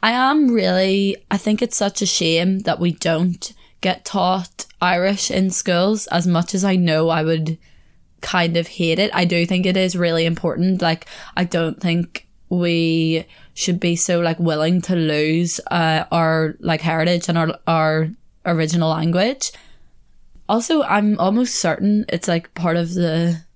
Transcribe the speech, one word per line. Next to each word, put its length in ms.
I 80
am 400
really, 800
I 60
think 240
it's 160
such 240
a 40
shame 540
that 200
we 120
don't 640
get 240
taught 600
Irish 500
in 180
schools 580
as 200
much 260
as 100
I 120
know 340
I 140
would 340
kind 360
of 100
hate 320
it. 140
I 120
do 200
think 200
it 120
is 180
really 300
important. 560
Like, 260
I 80
don't 360
think 480
we 760
should 260
be 160
so, 240
like, 200
willing 440
to 120
lose, 640
uh, 400
our, 480
like, 220
heritage 480
and 80
our, 280
our 440
original 440
language. 640
Also, 360
I'm 360
almost 360
certain 540
it's, 180
like, 260
part 240
of 160
the 480